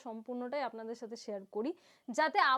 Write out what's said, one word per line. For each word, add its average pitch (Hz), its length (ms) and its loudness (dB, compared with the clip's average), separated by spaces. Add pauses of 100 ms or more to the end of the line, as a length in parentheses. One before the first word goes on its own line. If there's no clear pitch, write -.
সম্পূর্ণটাই 247 640 -6
আপনাদের 226 320 -8
সাথে 226 240 -10
শেয়ার 202 180 -6 (140)
করি, 226 140 0 (480)
যাতে 311 200 4 (200)